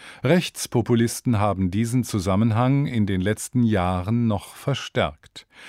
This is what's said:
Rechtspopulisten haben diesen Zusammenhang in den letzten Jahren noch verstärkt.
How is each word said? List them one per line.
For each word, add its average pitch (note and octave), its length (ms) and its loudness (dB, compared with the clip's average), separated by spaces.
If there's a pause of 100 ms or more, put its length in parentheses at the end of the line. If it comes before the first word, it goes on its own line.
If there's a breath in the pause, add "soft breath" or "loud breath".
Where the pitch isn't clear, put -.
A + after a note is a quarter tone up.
(220 loud breath)
Rechtspopulisten A#2+ 1160 2
haben F#2 320 0
diesen A#2 320 0
Zusammenhang A2+ 840 0
in A#2 180 0
den F#2 160 0
letzten G#2+ 440 0
Jahren G#2 640 0
noch - 260 -4
verstärkt. - 960 -6 (200 loud breath)